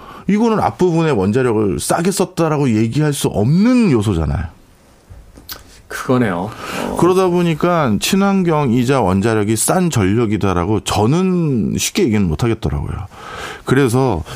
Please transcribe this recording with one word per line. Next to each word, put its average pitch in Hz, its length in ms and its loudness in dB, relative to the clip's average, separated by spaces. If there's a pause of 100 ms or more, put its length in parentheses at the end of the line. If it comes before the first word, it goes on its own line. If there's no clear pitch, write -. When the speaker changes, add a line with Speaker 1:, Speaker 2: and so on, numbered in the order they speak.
(280)
Speaker 1:
이거는 208 320 2
앞부분에 165 500 0
원자력을 104 720 0
싸게 175 320 -2
썼다라고 151 640 0
얘기할 131 360 0
수 139 140 -4
없는 190 640 2
요소잖아요. 92 680 0 (1300)
Speaker 2:
그거네요. 110 640 -2 (320)
어. 95 180 -6
Speaker 1:
그러다 185 280 2
보니까 170 680 0
친환경이자 151 1000 2
원자력이 104 560 2
싼 170 320 0
전력이다라고 101 920 0
저는 143 1000 0
쉽게 - 260 -2
얘기는 107 240 2
못 78 160 -2
하겠더라고요. 85 600 -4 (580)
그래서 123 580 2 (140)